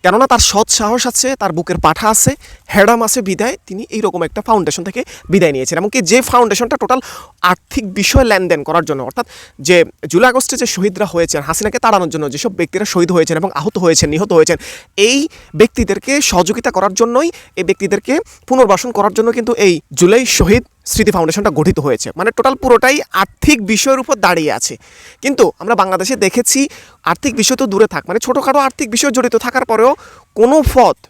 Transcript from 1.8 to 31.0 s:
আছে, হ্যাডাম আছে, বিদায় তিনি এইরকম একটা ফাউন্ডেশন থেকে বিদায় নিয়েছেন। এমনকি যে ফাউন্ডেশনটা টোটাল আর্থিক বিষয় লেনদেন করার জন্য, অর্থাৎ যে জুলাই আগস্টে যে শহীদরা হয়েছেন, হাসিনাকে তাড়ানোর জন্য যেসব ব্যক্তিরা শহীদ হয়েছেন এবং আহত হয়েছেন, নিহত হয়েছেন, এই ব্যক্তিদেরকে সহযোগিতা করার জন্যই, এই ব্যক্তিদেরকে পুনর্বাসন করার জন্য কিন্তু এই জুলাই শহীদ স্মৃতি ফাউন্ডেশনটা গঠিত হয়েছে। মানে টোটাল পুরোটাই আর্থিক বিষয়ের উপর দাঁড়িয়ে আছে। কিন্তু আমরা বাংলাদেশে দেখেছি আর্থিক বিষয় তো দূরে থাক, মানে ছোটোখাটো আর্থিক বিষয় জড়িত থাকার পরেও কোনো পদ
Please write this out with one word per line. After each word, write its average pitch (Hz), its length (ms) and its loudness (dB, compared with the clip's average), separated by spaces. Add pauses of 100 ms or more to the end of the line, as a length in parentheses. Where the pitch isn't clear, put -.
আছে, 254 260 2 (300)
হ্যাডাম 226 360 2
আছে, 226 200 -2
বিদায় 208 360 -4 (100)
তিনি 196 220 -10
এইরকম 185 340 -2
একটা 185 180 -6
ফাউন্ডেশন 185 420 -2
থেকে 196 200 -8 (260)
বিদায় 175 220 4
নিয়েছেন। 135 260 -4
এমনকি 214 240 -2
যে 202 200 2
ফাউন্ডেশনটা 240 560 0
টোটাল 320 220 -2 (420)
আর্থিক 185 520 -4
বিষয় 208 300 0
লেনদেন 185 400 0
করার 160 220 -2
জন্য, 139 180 -6
অর্থাৎ 180 240 -8 (320)
যে 165 260 4 (220)
জুলাই 202 220 4
আগস্টে 247 280 -2
যে 247 80 -2
শহীদরা 196 400 -2
হয়েছেন, 165 360 -2
হাসিনাকে 208 380 -4
তাড়ানোর 196 300 2
জন্য 147 220 -6
যেসব 185 220 -6
ব্যক্তিরা 185 320 -4
শহীদ 175 260 0
হয়েছেন 165 260 2
এবং 185 160 -4
আহত 156 240 -4
হয়েছেন, 165 320 2
নিহত 165 240 -2
হয়েছেন, 160 240 4 (400)
এই 262 300 2 (280)
ব্যক্তিদেরকে 226 640 0
সহযোগিতা 208 500 0
করার 190 220 -2
জন্যই, 240 380 0 (240)
এই 185 80 -4
ব্যক্তিদেরকে 196 560 -2 (280)
পুনর্বাসন 247 440 2
করার 202 220 0
জন্য 226 180 0
কিন্তু 233 220 -2
এই 185 260 2 (140)
জুলাই 202 320 4
শহীদ 208 380 2 (220)
স্মৃতি 214 260 -2
ফাউন্ডেশনটা 196 380 -2
গঠিত 151 300 0
হয়েছে। 127 360 -2
মানে 196 160 -2
টোটাল 262 240 0
পুরোটাই 254 440 2 (120)
আর্থিক 202 540 0
বিষয়ের 262 340 0
উপর 214 160 -4
দাঁড়িয়ে 170 360 0
আছে। 113 260 -6 (440)
কিন্তু 247 380 2
আমরা 214 160 -2
বাংলাদেশে 190 400 0
দেখেছি 240 520 0 (360)
আর্থিক - 320 -4
বিষয় 240 220 0
তো 262 100 -2
দূরে 202 200 4
থাক, 151 200 -8
মানে 226 120 -2
ছোটোখাটো 269 400 0
আর্থিক 269 300 -4
বিষয় 247 220 -2
জড়িত 233 240 0
থাকার 247 300 -2
পরেও 233 300 2 (400)
কোনো 262 280 4 (100)
পদ 208 220 4 (140)